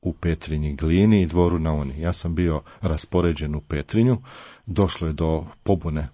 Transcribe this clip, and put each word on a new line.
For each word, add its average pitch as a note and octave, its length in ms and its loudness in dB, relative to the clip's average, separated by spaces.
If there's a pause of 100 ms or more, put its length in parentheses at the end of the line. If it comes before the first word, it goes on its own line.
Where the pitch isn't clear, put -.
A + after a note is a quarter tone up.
u E2+ 80 -2
Petrinji, D2+ 640 -2
Glini F#2 460 4
i F2 40 2
Dvoru F2 320 2
na D#2+ 140 0
Uni. C#2+ 280 -4
Ja E2 120 -2
sam E2+ 220 -4
bio D#2+ 280 0 (180)
raspoređen D#2+ 760 0
u D2 60 -6
Petrinju, A2+ 580 0 (480)
došlo F#2 400 -2
je D#2+ 60 -2
do D#2+ 320 -2 (180)
pobune D#2+ 520 -2